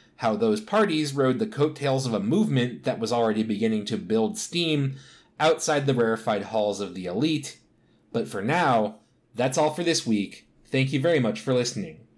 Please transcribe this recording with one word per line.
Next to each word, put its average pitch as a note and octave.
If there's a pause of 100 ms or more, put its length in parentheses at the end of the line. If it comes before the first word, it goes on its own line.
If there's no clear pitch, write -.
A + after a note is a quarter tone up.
(180)
how A2
those G#2+
parties D#3+
rode C3
the A2
coattails C#3
of A2+
a G2+
movement B2+
that B2
was A2+
already A2
beginning A2
to A2
build G#2+
steam D3+ (460)
outside D#3
the C3+
rarefied A2
halls G#2
of F2+
the F2+
elite. C#3 (540)
But A2+
for G#2
now, B2 (340)
that's C3
all D3+
for F3
this E3
week. G#2 (200)
Thank C3+
you C#3
very E3
much A2
for C3+
listening. G#2 (120)